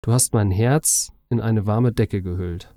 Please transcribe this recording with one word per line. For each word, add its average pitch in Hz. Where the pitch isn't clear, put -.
Du 113
hast 123
mein 104
Herz 117
in 117
eine 110
warme 113
Decke 104
gehüllt. 87